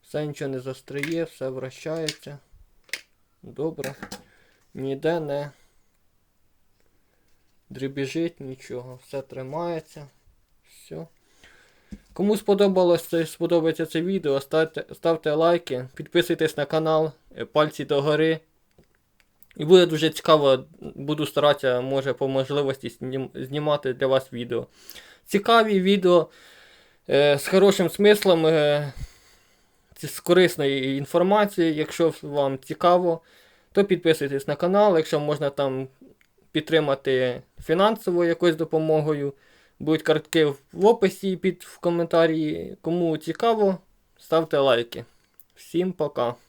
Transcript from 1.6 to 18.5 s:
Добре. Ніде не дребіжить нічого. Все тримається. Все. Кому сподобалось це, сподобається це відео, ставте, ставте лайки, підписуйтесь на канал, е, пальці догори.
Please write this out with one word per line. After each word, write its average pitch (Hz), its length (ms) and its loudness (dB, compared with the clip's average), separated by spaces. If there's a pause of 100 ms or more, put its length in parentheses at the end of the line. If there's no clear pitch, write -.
Добре. 139 520 -10 (800)
Ніде 139 460 -4
не 143 300 -6 (2250)
дребіжить 139 720 -6
нічого. 127 600 -14
Все 139 200 -10
тримається. 151 840 -10 (600)
Все. - 380 -16 (1080)
Кому 202 200 2
сподобалось 190 680 2
це, 165 240 -2
сподобається 165 600 0
це 160 160 -4
відео, 170 380 -2
ставте, 156 440 -2 (100)
ставте 160 380 -2
лайки, 160 600 0
підписуйтесь 160 600 -2
на 147 80 -4
канал, 160 480 0 (260)
е, 117 60 -8
пальці 151 400 -2
догори. 151 560 0 (1160)